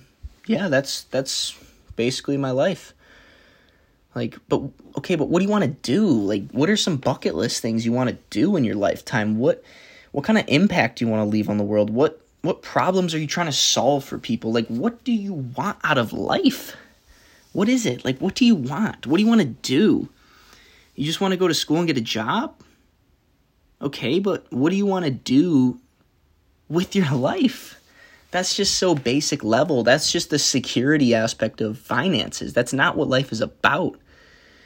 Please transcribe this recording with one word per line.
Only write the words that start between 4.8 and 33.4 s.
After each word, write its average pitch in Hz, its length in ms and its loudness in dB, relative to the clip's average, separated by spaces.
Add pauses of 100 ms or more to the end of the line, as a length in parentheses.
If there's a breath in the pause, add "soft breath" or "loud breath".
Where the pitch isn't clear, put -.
okay, 180 160 -2
but 147 140 0
what 165 120 2
do 196 40 2
you 202 60 0
wanna 196 180 2
do? 180 380 0
Like, 104 440 0
what 117 180 0
are 107 80 2
some 156 200 0
bucket 123 380 -2
list 92 280 -2
things 113 220 -2
you 117 80 0
wanna 127 260 0 (120)
do 180 260 2
in 139 80 2
your 101 100 0
lifetime? 107 640 -2
What, 143 240 0 (500 loud breath)
what 139 140 -6
kinda 220 260 2
impact 160 460 2
do 123 60 -2
you 113 60 2
wanna 107 160 0
leave 104 220 0
on 104 80 0
the 104 80 0
world? 104 260 2
What, 135 300 0 (220)
what - 200 -4
problems 180 520 0
are 156 40 -2
you 156 80 -4
trying 175 200 -2
to 143 60 -4
solve 135 520 0
for - 140 -10
people? 113 340 -4
Like, 117 140 0
what 160 380 -4
do 254 80 -2
you 196 200 -2
want 135 500 -6
out 147 160 0
of 113 140 -2
life? - 640 -2 (760 loud breath)
What - 160 0
is 247 180 0
it? 123 180 -6
Like, 131 140 -2
what 185 160 -4
do - 100 2
you 233 100 6
want? 151 520 -4
What 143 100 2
do 208 60 4
you 220 60 4
wanna 226 180 4
do? 135 600 0 (840 soft breath)
You 143 120 -4
just 160 140 -4
wanna 190 180 0
go 180 100 2
to 156 60 2
school - 240 -2
and 175 80 0
get 156 100 0
a 117 60 -2
job? 139 520 -4 (1300)
Okay, 147 380 -2
but 196 340 -2
what 135 180 2
do 190 60 0
you 202 100 0
wanna 185 240 0
do 131 680 2 (880)
with 175 260 -2
your 180 160 2
<laughs> - 20 0
life? 160 680 -2 (520 soft breath)
That's 185 240 -2
just 196 220 0
so 180 160 4
basic 139 500 -2
level. 123 380 2
That's - 280 4
just 170 200 -2
the 151 80 2
security 131 760 2
aspect 110 460 -2
of 110 180 -4
finances. - 760 -2
That's - 180 0
not 143 240 2
what 143 120 0
life 135 220 0
is 110 120 -4